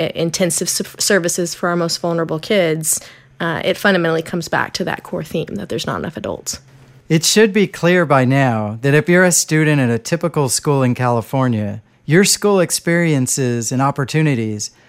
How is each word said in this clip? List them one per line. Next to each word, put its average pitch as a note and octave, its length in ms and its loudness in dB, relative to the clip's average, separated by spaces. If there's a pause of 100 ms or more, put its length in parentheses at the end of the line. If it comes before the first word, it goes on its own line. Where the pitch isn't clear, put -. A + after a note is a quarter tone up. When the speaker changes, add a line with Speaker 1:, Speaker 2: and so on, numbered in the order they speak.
Speaker 1:
i-, D#3+ 160 -2
intensive E3+ 500 -2
s-, - 320 -6
services F3 560 -2
for F3+ 140 -4
our F3 80 0
most E3+ 220 -2
vulnerable E3 420 -2
kids, D#3+ 600 0 (380)
uh, E3 260 -4
it F#3 120 0
fundamentally E3+ 460 0
comes E3 260 -8
back - 240 -2
to - 120 -6
that - 200 -6
core F3 180 -8
theme - 320 -6
that - 140 -10
there's - 180 -6
not F#2+ 140 -4
enough - 160 -8
adults. - 420 -8 (480)
Speaker 2:
It D#3+ 160 2
should G#3+ 300 4
be G3 140 4
clear F3 400 2
by C3+ 180 4
now A#2 560 2
that C#3 140 2
if D3+ 160 2
you're F3+ 140 6
a F3+ 60 4
student D#3 480 2
at B2+ 120 2
a A#2 80 0
typical D3+ 500 -2
school C#3 340 0
in B2 120 2
California, A#2 880 -2 (240)
your F3 180 4
school G3+ 360 2
experiences C#3 1120 0
and C3 120 0
opportunities C3 880 -2 (180)